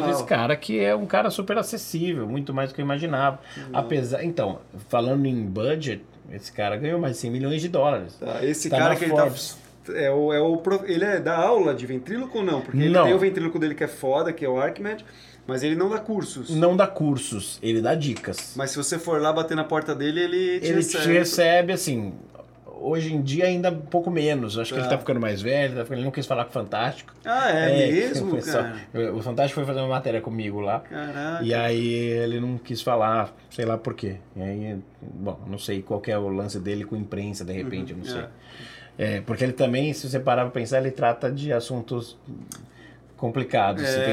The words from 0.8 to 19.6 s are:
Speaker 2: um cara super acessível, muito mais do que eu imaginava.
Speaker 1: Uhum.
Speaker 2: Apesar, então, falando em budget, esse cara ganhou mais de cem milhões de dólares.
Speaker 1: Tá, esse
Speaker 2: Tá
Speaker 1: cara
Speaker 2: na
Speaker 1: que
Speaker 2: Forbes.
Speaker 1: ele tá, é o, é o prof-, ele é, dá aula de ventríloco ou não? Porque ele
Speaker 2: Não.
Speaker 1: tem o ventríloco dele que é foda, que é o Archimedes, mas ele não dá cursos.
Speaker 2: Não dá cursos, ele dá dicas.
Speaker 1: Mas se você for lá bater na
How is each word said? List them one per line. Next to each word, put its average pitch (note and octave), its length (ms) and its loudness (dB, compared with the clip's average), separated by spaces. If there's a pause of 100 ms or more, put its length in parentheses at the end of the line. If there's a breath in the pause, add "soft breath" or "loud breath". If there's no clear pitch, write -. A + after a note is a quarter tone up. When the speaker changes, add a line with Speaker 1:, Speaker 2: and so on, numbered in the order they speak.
Speaker 2:
um G#3 100 0
cara G3+ 240 2
super G3+ 280 -2
acessível, E3+ 680 -2
muito C#3 260 -4
mais C3+ 180 0
do - 40 -16
que D3 60 -6
eu C#3+ 40 -2
imaginava. C#3 540 0 (160 loud breath)
Speaker 1:
Uhum. C#3+ 160 -12
Speaker 2:
Apesar, B2+ 540 0
então, A#2+ 340 0 (300)
falando C3 360 2
em B2 200 0
budget, A2+ 560 -2 (320)
esse - 180 -14
cara G#2 240 -2
ganhou D3+ 240 -2
mais C#3 140 0
de - 60 -10
cem A#2 120 -4
milhões C#3 300 -2
de F3 80 -2
dólares. C#3 460 2
Speaker 1:
Tá, - 280 -6
esse D3 260 0
Speaker 2:
Tá C#3 80 4
Speaker 1:
cara D#3+ 120 6
Speaker 2:
na D#3+ 60 4
Speaker 1:
que E3+ 120 0
Speaker 2:
Forbes. D3 500 2 (300)
Speaker 1:
ele F2+ 100 -4
tá, E3 40 0
é C#3 100 4
o, D3 220 2
é D3 80 4
o E3 160 4
prof-, F#3+ 340 0
ele F3 140 2
é, G3 140 2
dá E3 180 0
aula F#3 360 4
de B2 120 -6
ventríloco F#3+ 540 -4
ou G3+ 40 0
não? D#3+ 180 2
Porque B2+ 160 -2
ele D#3 120 6
Speaker 2:
Não. F3 160 8
Speaker 1:
tem F3 80 6
o F#3 60 6
ventríloco E3+ 400 2
dele D#3 160 0
que D3+ 80 -2
é C#3+ 40 0
foda, D3+ 460 0
que D#3 100 -8
é C3+ 60 0
o B2+ 100 2
Archimedes, G3+ 460 -4 (420 loud breath)
mas C3 160 -2
ele D3+ 120 2
não F3+ 140 2
dá G#3+ 100 0
cursos. F3+ 500 -4
Speaker 2:
Não E3+ 260 4
dá G3+ 120 8
cursos, C3 720 -2
ele A2+ 200 2
dá B2 140 2
dicas. C3+ 600 -4
Speaker 1:
Mas C3+ 160 -4
se - 60 -6
você D#3+ 220 -2
for E3 220 0
lá D3+ 100 2
bater D#3+ 240 0
na D#3 80 0